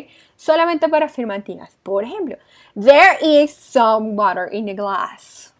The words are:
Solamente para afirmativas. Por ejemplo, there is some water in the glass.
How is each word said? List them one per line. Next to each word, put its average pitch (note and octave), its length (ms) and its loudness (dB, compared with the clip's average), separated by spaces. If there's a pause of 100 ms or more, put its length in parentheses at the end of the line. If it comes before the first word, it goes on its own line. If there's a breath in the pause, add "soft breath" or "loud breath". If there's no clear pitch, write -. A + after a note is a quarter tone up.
(360 soft breath)
Solamente D#4+ 540 0
para D4+ 180 0
afirmativas. G3+ 760 -10
Por G3 200 -4
ejemplo, D#4+ 340 -10 (380 soft breath)
there C#4 460 6
is D4+ 320 4
some A3 560 0
water F#3+ 420 -2
in G#3+ 140 -8
the G3+ 80 -8
glass. - 880 -10